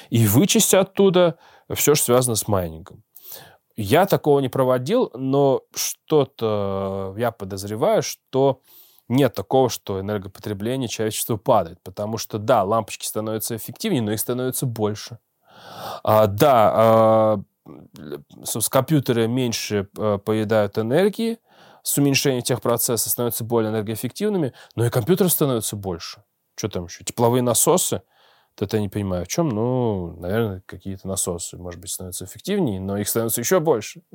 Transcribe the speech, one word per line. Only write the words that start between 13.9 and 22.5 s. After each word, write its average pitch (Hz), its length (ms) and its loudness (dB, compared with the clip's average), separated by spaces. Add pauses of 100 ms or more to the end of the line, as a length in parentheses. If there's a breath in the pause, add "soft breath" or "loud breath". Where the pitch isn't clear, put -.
но 104 100 -2
их 110 80 -2
становится 127 460 -4
больше. 113 520 -6 (840 loud breath)
А, 107 240 6
да, 107 460 6
а, 110 640 6 (1040)
с-, - 260 -4
компьютеры 127 580 2
меньше, 113 600 -2 (100)
э, 104 260 0
поедают 107 540 0
энергии, 196 600 0 (460 soft breath)
с - 140 -2
уменьшением 139 460 2
техпроцесса 117 640 -2